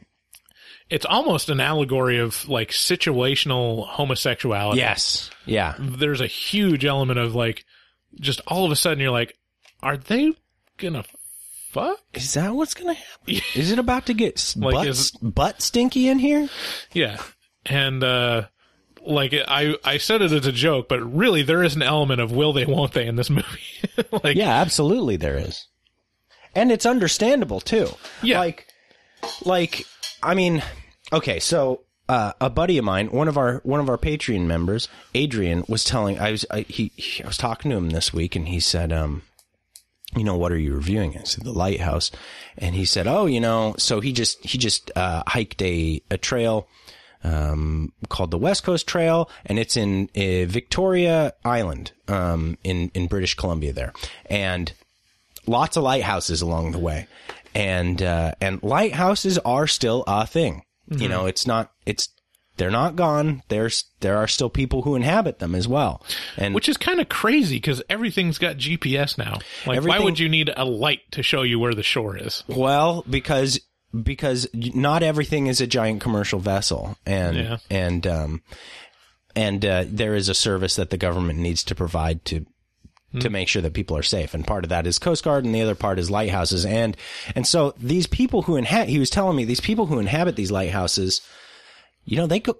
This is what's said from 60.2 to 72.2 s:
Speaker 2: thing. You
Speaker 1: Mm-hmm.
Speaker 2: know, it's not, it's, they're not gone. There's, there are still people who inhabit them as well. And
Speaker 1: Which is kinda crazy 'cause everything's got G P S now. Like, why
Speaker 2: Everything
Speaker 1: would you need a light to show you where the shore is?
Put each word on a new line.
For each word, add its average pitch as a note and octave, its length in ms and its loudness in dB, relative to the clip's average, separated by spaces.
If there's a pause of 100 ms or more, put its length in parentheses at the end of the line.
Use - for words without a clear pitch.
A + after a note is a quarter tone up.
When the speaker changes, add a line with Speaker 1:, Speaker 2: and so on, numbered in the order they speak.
Speaker 2:
thing. C3+ 380 -2 (240)
You D3+ 100 -4
Speaker 1:
Mm-hmm. A2+ 120 0
Speaker 2:
know, F#2 180 -2
it's - 180 -2
not, A2+ 260 -2 (140)
it's, - 240 -4 (480)
they're F2+ 140 0
not D3+ 240 0
gone. D3+ 520 0
There's, A2 380 0 (160)
there G2+ 160 2
are G#2+ 100 2
still B2 220 0
people C3 320 0
who C#3+ 140 0
inhabit D#3 440 0
them F2 160 -2
as F#2 120 0
well. B2+ 360 0 (340)
And G2+ 160 0
Speaker 1:
Which G#3+ 140 0
is D4+ 100 2
kinda F4 280 0
crazy G#3+ 540 2
'cause C3 300 -2
everything's F#3+ 480 0
got D#3+ 200 -2
G D3 180 -2
P C#3 220 0
S C#3 200 0
now. G#2 160 -4
Like, G2+ 80 -4 (260)
why B2+ 100 0
Speaker 2:
Everything F3 260 4
Speaker 1:
would E3+ 160 2
you E3 100 2
need D#3 260 2
a C3 100 -2
light B2+ 340 0 (120)
to C3+ 120 -4
show C#3 200 2
you A#2+ 140 2
where A#2+ 160 2
the G#2 100 -4
shore G#2+ 340 -2
is? - 300 -8